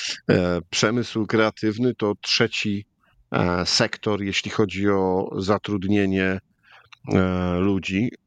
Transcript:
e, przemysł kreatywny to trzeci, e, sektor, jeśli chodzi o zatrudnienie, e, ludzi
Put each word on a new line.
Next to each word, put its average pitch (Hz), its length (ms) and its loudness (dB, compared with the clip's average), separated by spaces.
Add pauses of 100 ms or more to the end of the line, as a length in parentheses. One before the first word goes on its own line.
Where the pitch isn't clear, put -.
(300)
e, 90 300 2 (100)
przemysł 113 560 0
kreatywny 110 680 0
to 104 260 0
trzeci, 104 640 -2 (460)
e, 90 340 2
sektor, 107 580 0
jeśli 98 280 -4
chodzi 98 380 0
o 95 480 2
zatrudnienie, 95 1040 0 (720)
e, 90 460 2
ludzi 98 500 0 (180)